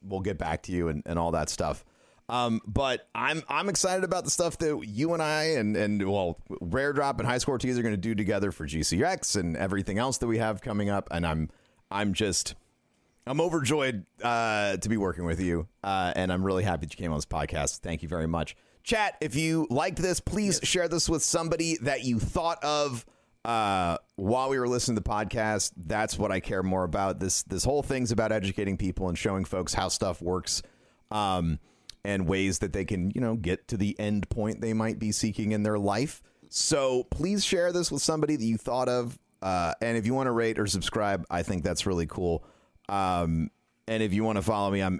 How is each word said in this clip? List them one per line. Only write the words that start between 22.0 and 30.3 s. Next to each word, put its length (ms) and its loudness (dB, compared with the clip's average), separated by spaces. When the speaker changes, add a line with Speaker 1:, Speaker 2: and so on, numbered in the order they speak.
Speaker 1:
you 120 2
thought 460 0
of, 420 0
uh, 540 2
while 320 0
we 100 0
were 120 2
listening 260 2
to 80 0
the 60 -2
podcast. 680 0
That's 420 -2
what 140 0
I 80 0
care 240 -2
more 220 2
about. 340 0
This, 240 -2
this 220 -2
whole 180 2
thing's 300 0
about 180 2
educating 460 0
people 320 -2
and 80 -2
showing 260 0
folks 300 -2
how 160 0
stuff 320 -2
works, 400 -2